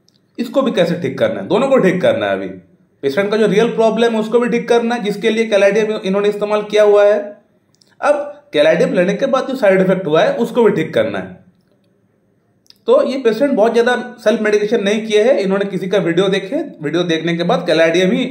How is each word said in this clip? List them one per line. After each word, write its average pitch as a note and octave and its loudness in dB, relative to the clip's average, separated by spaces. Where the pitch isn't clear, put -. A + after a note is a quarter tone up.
इसको A#3+ -2
भी A3 0
कैसे E3+ 0
ठीक - -6
करना G2+ -2
है? G2 -10
दोनों A#3 0
को C4 4
ठीक F3 2
करना G#2+ 2
है G2 0
अभी। G2 -4
patient G3 -2
का A3 0
जो A3 2
real G3+ 2
problem A3+ 0
है A3 -2
उसको A3 0
भी A#3+ 0
ठीक A#3 -4
करना A#3 0
है, A3+ -6
जिसके G#3 -4
लिए A3+ 0
कैलाडियम G#3 2
इन्होंने G3+ -2
इस्तेमाल G#3 -2
किया G#3 2
हुआ G3+ 6
है। G#3 4
अब - -4
कैलाडियम D#3+ 2
लेने F#3+ 0
के C4 -2
बाद B3+ -2
जो C4 -6
side F#3+ 4
effect F#3 0
हुआ D#3 2
है C4+ 0
उसको A#3 0
भी G3+ 4
ठीक - -4
करना G2+ -2
है। F#2 -14
तो C4+ 4
ये B3+ -4
patient B3+ 0
बहुत A3+ 2
ज़्यादा A#3 2
सेल्फ A3 0
मेडिकेशन G#3 0
नहीं G#3+ -2
किए G#3 2
हैं, C4 2
इन्होंने G3 0
किसी F#3 -6
का G3 0
वीडियो E3+ 0
देखे, F#3+ -2
video D3+ -2
देखने E3 -2
के E3+ -2
बाद A3+ -2
कैलाडियम E3 2
ही B3+ 0